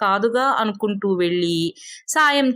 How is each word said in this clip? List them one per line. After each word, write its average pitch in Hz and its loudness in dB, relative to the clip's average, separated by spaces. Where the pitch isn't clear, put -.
కాదుగా" 220 0
అనుకుంటూ 208 -2
వెళ్ళి 170 0
సాయం 285 2